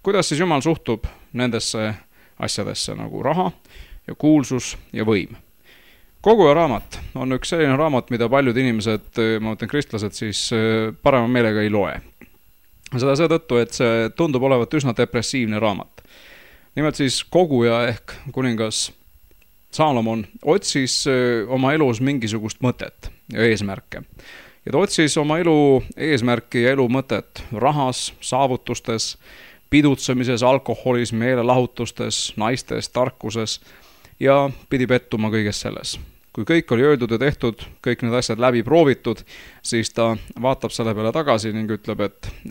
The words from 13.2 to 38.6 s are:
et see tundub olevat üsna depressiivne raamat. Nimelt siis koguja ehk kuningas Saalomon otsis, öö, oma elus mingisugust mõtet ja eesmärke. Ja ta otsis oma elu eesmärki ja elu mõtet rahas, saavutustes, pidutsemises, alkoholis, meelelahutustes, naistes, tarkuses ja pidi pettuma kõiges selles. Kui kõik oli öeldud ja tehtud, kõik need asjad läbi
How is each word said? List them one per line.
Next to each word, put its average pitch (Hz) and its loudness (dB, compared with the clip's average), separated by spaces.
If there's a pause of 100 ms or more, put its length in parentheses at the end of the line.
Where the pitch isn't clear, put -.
et - -4
see 113 2
tundub 135 0
olevat 123 0
üsna 131 0
depressiivne 113 -2
raamat. - -4 (720)
Nimelt 147 0
siis 139 0
koguja 120 2
ehk - -12 (160)
kuningas 113 -2 (880)
Saalomon 113 0 (160)
otsis, 147 0
öö, 123 0
oma 131 2
elus 127 2
mingisugust 113 -4
mõtet - -6 (220)
ja 110 0
eesmärke. 101 -2 (640)
Ja - -8
ta 135 0
otsis 165 2
oma 151 0
elu 147 4 (120)
eesmärki 120 0
ja 131 4
elu 127 2
mõtet - -4 (160)
rahas, 131 0 (100)
saavutustes, 127 -4 (560)
pidutsemises, 127 2
alkoholis, 123 0
meelelahutustes, 120 0
naistes, 113 -4
tarkuses 113 -4 (580)
ja 139 4 (200)
pidi 127 0
pettuma 110 0
kõiges 104 -2
selles. - -8 (420)
Kui 110 -6
kõik 160 0
oli 120 4
öeldud 123 2
ja 110 0
tehtud, 131 -2 (160)
kõik 123 -2
need 113 0
asjad 117 -2
läbi 123 4